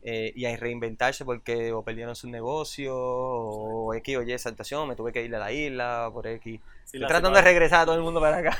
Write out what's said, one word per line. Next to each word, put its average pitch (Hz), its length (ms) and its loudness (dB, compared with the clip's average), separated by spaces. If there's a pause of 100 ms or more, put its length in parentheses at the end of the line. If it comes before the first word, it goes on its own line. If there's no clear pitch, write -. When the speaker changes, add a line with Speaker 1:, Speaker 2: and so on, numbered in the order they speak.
Speaker 1:
eh, 113 320 -6
y 120 120 -6
a 117 100 -4
reinventarse 120 680 -2
porque 117 460 -2
o 110 120 -2
perdieron 117 320 -8
sus 123 140 -12
negocios, 135 680 -4
o 113 960 -4
X 135 220 -4
o 123 60 0
Y 123 160 -2
situación, 139 500 -6
"Me 123 80 -6
tuve 113 160 -6
que 117 100 -2
ir 117 140 -6
a - 20 -2
la 104 140 -4
isla 123 580 -4
por 110 160 -10
X". 113 160 -8
Speaker 2:
Sí, - 540 -14
Speaker 1:
Estoy 131 40 -6
Speaker 2:
la 135 80 -2
Speaker 1:
tratando 175 280 6
de 190 60 10
Speaker 2:
situa-, - 20 10
Speaker 1:
regresar 170 380 8
a - 20 8
todo 160 120 2
el 165 60 2
mundo 165 160 0
para 156 200 4
acá. 165 220 0